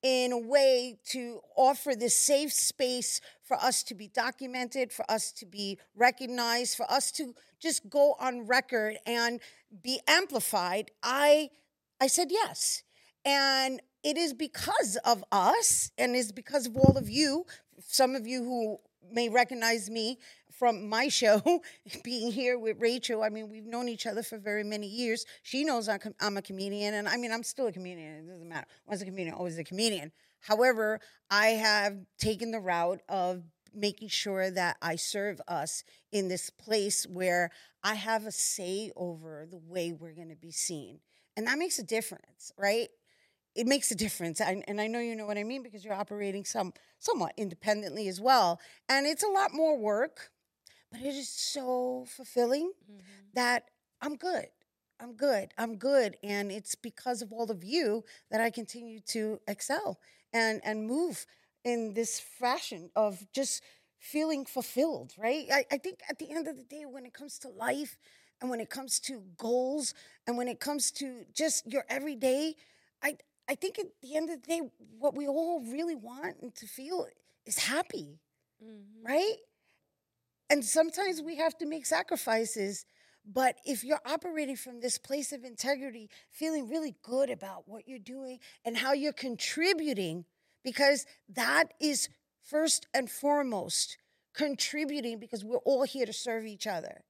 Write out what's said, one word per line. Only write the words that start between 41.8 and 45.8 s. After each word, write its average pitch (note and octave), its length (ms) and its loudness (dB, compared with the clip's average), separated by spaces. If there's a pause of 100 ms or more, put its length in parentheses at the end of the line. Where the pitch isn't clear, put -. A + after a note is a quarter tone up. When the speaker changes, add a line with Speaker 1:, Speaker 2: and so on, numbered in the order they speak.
Speaker 1:
difference, - 720 -6
right? G3+ 320 2 (640)
It A3+ 120 0
makes C4 240 4
a A#3 40 -2
difference. F3 460 -4
And, F#3 260 0
and G#3 140 -4
I G#3+ 60 -2
know A3+ 120 -4
you A#3 160 -4
know A3 120 -8
what G#3 120 -4
I G#3 60 -4
mean B3+ 180 -8
because G#3 220 -18